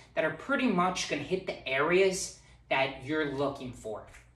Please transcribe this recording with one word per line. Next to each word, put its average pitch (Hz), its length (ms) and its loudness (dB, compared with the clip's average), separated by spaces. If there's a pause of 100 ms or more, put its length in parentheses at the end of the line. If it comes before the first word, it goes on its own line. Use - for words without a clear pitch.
(140)
that 160 100 2
are - 100 0
pretty 262 340 0
much 180 400 2
gonna 143 160 -2
hit 185 240 -2
the - 200 -8
areas 175 720 2 (320)
that 139 340 0
you're 147 300 -2
looking 135 380 -4
for, 110 320 -10 (320)